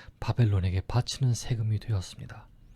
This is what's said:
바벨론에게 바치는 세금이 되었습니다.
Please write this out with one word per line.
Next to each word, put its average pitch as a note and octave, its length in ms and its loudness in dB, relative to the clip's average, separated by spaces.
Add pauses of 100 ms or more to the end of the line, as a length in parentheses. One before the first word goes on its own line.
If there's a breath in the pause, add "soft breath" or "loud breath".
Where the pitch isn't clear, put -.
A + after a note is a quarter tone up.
(200 loud breath)
바벨론에게 F#2+ 640 2
바치는 - 520 0
세금이 A2 460 -2
되었습니다. - 680 -6 (280 loud breath)